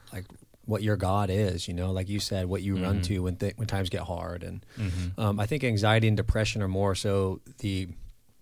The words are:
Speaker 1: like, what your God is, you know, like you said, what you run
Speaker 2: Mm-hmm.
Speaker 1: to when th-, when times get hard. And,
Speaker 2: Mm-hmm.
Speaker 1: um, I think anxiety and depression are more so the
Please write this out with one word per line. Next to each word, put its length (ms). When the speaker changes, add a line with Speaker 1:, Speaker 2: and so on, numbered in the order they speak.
Speaker 1:
like, 140
what 180
your 120
God 360
is, 360
you 60
know, 180
like 160
you 120
said, 260
what 160
you 140
run 220
Speaker 2:
Mm-hmm. 40
Speaker 1:
to 220
when 120
th-, 220
when 100
times 220
get 140
hard. 400
And, 200
Speaker 2:
Mm-hmm. 420
Speaker 1:
um, 200
I 80
think 160
anxiety 440
and 80
depression 460
are 60
more 280
so 460
the 320